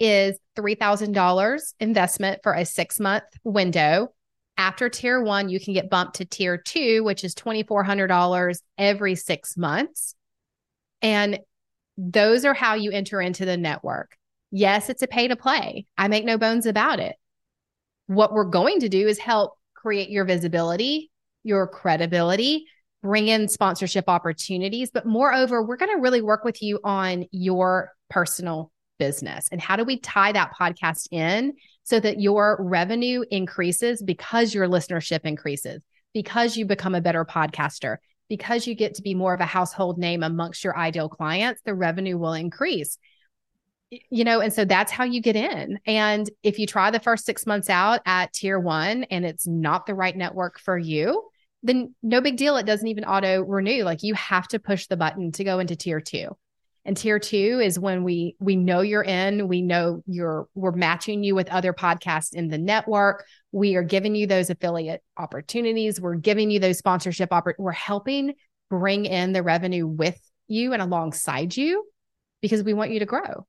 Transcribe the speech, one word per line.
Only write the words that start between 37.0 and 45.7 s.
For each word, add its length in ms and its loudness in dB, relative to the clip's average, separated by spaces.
better 240 0
podcaster, 720 -4
because 400 -4
you 80 -6
get 180 -2
to 80 -14
be 120 -4
more 200 2
of 60 -4
a 60 2
household 520 -2
name 240 -2
amongst 400 -4
your 160 -4
ideal 300 -2
clients, 560 -4
the 100 -4
revenue 420 -2
will 180 -2
increase. 640 -4
Y-, 80 -18
you 140 0
know, 160 4
and 120 0
so 120 2
that's 280 2
how 120 -2
you 160 -2
get 160 2
in. 480 -4